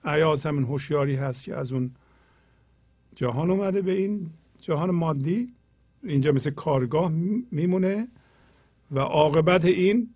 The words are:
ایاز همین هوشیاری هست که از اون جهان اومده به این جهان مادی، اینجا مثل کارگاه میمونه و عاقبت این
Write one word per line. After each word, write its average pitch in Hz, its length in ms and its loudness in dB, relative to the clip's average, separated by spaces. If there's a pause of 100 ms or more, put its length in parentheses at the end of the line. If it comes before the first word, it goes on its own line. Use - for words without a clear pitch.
ایاز 151 400 2
همین 147 180 -2
هوشیاری 139 520 -2
هست 131 280 -6
که - 120 -10
از 127 160 -6
اون 127 240 -4 (1200)
جهان 135 360 0
اومده 196 300 0
به 185 100 -2
این 196 380 -2 (300)
جهان 165 320 -2
مادی، 165 640 0 (500)
اینجا 147 280 2
مثل 139 200 0
کارگاه 143 600 0 (400)
میمونه 185 560 0 (840)
و 135 80 -2
عاقبت 156 640 4
این 190 500 2